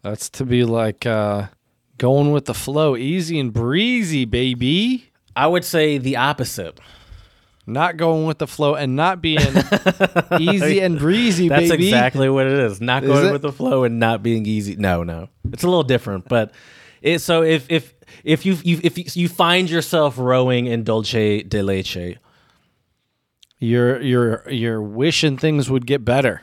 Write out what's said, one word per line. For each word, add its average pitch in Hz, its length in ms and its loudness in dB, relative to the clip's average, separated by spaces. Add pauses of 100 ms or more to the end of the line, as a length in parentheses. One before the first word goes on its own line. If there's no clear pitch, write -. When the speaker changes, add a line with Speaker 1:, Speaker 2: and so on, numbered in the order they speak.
Speaker 1:
That's 104 280 -8
to - 160 -6
be, 123 180 2
like, 113 420 -2
uh, 104 420 -2 (500)
going 143 340 2
with 143 140 0
the 120 100 -6
flow, 143 420 0
easy 160 420 -4
and 120 140 -4
breezy, 160 720 0
baby. 131 840 -2 (240)
Speaker 2:
I 135 100 2
would 175 180 2
say 156 360 2
the 131 180 -2
opposite. 120 640 -4 (880)
Speaker 1:
Not 160 280 -2
going 160 300 2
with 156 140 -2
the 151 80 -4
flow 147 260 0
and 135 220 -2
not 175 260 0
being 156 180 0
Speaker 2:
<laughs> 170 1000 0
Speaker 1:
easy 190 400 2
and 175 180 0
breezy, 180 500 2
Speaker 2:
That's 170 220 4
Speaker 1:
baby. 165 200 4
Speaker 2:
exactly 127 380 2
what 135 200 2
it 135 100 2
is. 107 240 -2
Not 127 220 0
Speaker 1:
Is 135 80 0
Speaker 2:
going 139 160 4
Speaker 1:
it? 143 40 2
Speaker 2:
with 143 120 -2
the 143 80 -4
flow 131 320 0
and 117 160 0
not 113 240 2
being 113 240 0
easy. 104 300 -4
No, 90 260 0
no. 85 260 -10 (240)
It's - 80 -10
a 175 60 0
little 175 160 2
different, 113 440 -2
but 113 240 0 (520)
it, 160 160 2
so 165 240 2
if, 160 260 2
if, 165 240 -2 (300)
if 156 240 0
you, 185 160 2
you, 170 200 0
if 170 140 0
you, 180 60 -12 (100)
you 175 160 0
find 175 400 2
yourself 151 480 0
rowing 127 480 2
in 117 180 -4
dulce 110 280 -2
de 107 500 0
leche, 95 560 -4 (1400)
Speaker 1:
You're, 120 420 2
you're, 120 480 0
you're 113 320 -4
wishing 135 560 -2
things 147 320 0
would 131 160 -2
get 131 180 -2
better. 120 400 0